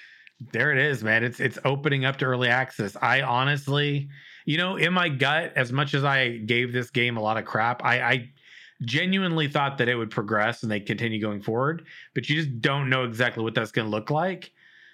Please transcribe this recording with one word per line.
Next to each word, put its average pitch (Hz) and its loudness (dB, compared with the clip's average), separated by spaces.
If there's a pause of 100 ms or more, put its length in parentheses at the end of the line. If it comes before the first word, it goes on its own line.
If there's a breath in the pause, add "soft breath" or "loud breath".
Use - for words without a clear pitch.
(520 loud breath)
There 135 2
it 131 4
is, 135 2
man. 110 4
It's, 120 -4
it's 127 -2
opening 139 0
up 135 0
to 135 -2
early 127 2
access. 120 -2
I 127 4
honestly, 139 0 (340 loud breath)
you 151 0
know, 185 -2
in 170 2
my 180 2
gut, 147 0
as 123 0
much 143 0
as 139 0
I 131 0
gave 120 0
this 123 -4
game 120 0
a 113 -4
lot 110 0
of 104 -4
crap, 113 0
I, 123 4
I 127 0 (520 loud breath)
genuinely 165 0
thought 143 0
that 120 2
it 123 2
would 113 -4
progress 110 0
and 110 -2
they 104 -2
continue 110 -2
going 104 -4
forward, 135 -2 (280 loud breath)
but 123 -4
you 151 2
just 139 -4
don't 139 0
know 131 2
exactly 117 -2
what 110 -2
that's 110 -2
gonna 113 0
look 107 -4
like. 175 -2 (420 soft breath)